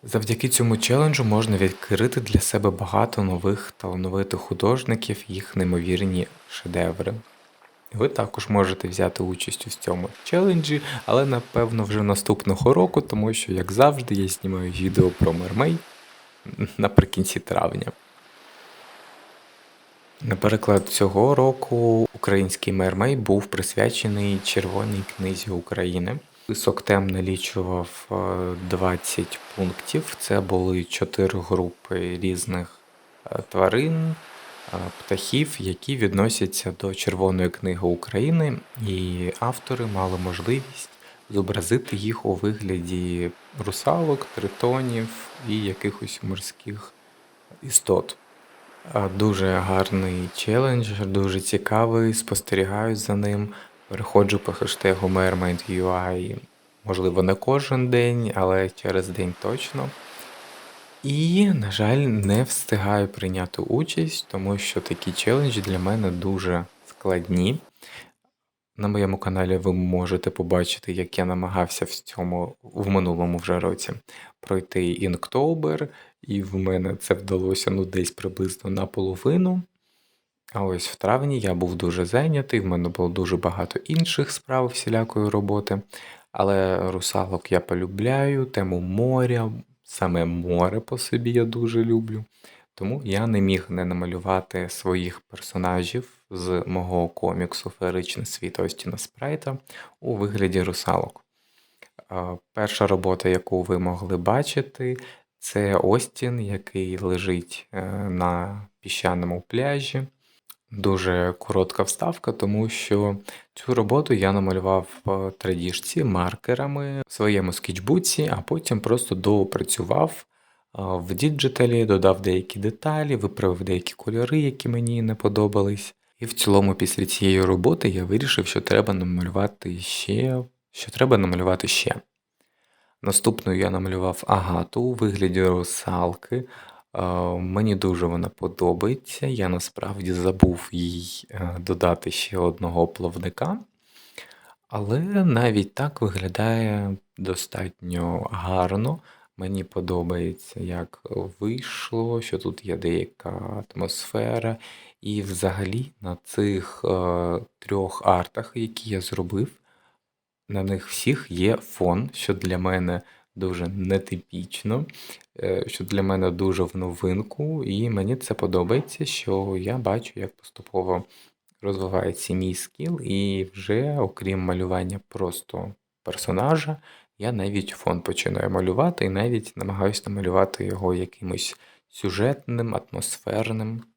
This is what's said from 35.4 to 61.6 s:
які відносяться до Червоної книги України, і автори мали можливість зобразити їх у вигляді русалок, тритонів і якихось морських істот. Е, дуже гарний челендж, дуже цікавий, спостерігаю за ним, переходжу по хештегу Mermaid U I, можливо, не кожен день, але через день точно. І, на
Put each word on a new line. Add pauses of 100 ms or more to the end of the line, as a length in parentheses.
які
відносяться
до
Червоної
книги
України, (280)
і
автори
мали
можливість (400)
зобразити
їх
у
вигляді (360)
русалок,
тритонів (400)
і
якихось
морських (680)
істот. (800)
Е, (100)
дуже
гарний
челендж, (180)
дуже
цікавий,
спостерігаю
за
ним, (400)
переходжу
по
хештегу
Mermaid
U
I, (480)
можливо,
не
кожен
день,
але
через
день
точно. (1120)
І,
на